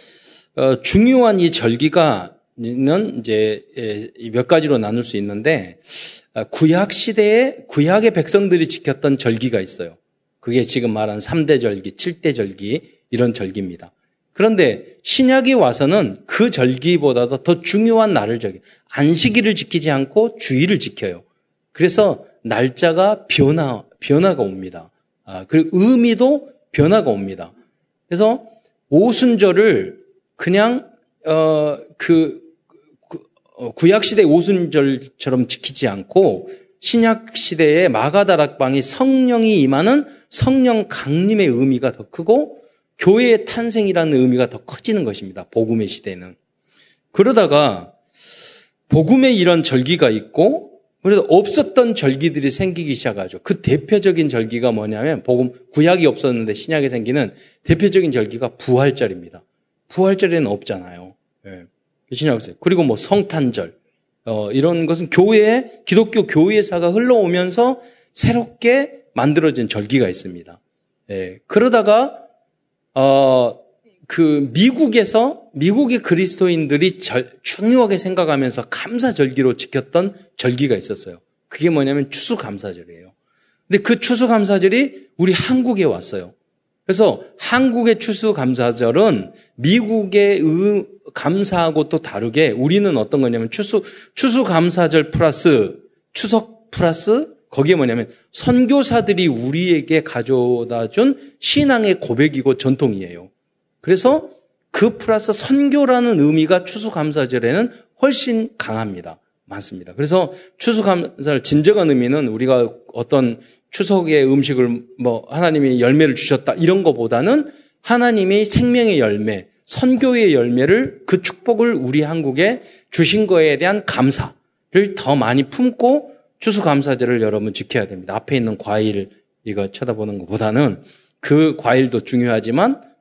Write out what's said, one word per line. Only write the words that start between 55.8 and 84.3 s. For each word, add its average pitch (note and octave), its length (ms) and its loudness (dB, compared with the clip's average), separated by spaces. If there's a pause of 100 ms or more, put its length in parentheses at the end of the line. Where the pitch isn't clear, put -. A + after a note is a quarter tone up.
없었는데 A#2 480 -2
신약에 D3 340 -4
생기는 A#2+ 460 -4 (300)
대표적인 F#3 480 2
절기가 A#2+ 440 -4
부활절입니다. B2 880 -2 (460)
부활절에는 F#3 580 0
없잖아요. F#2 680 -10 (320)
예. F#2 180 -20 (480)
신약에. B2+ 500 -4
그리고 F3 220 0
뭐 B2 120 0
성탄절, C#3 800 -4 (500)
어, G#2+ 280 -6
이런 E3 320 0
것은 E3 240 -4
교회, G#3+ 760 2
기독교 A3 400 2
교회사가 F3 680 0
흘러오면서 A3 880 0 (320)
새롭게 A#3+ 880 0 (100)
만들어진 D3 540 0
절기가 A2 400 -2
있습니다. F2 520 -14 (500)
예. F#2 380 -10
그러다가, A3 720 2 (760)
어, C3+ 640 2 (480)
그 D3+ 460 0
미국에서, A#3 920 2 (100)
미국의 A3 460 0
그리스도인들이 E3+ 960 0
절-, - 340 -6 (100)
중요하게 A3 560 0
생각하면서 D#3 720 -2
감사절기로 C#3 840 -2
지켰던 E3+ 600 -4 (200)
절기가 B2+ 400 -2
있었어요. F#2 440 -10 (280)
그게 D#3 220 -4
뭐냐면 C#3 400 -2
추수감사절이에요. F#2 1040 -10 (540)
근데 G3+ 140 0
그 A#3 180 0
추수감사절이 A3 1160 0